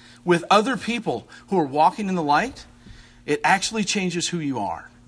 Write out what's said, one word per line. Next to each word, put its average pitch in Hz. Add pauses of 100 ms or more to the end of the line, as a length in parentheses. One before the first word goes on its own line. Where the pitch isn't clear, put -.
(260)
with 170
other 214
people 190 (200)
who 196
are 160
walking 165
in 185
the 170
light, 156 (600)
it 147
actually 190
changes 180
who 175
you 139
are. 90 (180)